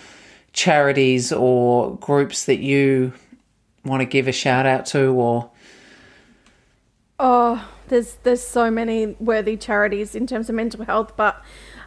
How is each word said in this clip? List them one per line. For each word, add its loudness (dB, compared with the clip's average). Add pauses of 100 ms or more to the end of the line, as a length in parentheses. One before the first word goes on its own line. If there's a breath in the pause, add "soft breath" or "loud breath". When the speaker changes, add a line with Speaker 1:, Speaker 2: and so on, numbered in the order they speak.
(520 loud breath)
Speaker 1:
charities 2
or 2
groups -2
that 0
you 0 (720 loud breath)
wanna -2
give 0
a -2
shout 0
out 0
to, 2
or? 0 (1700 soft breath)
Speaker 2:
Oh, 2 (220 loud breath)
there's, -2
there's 2
so 0
many -4
worthy -2
charities -2
in -6
terms -6
of -4
mental -6
health, -4
but, -2 (440 loud breath)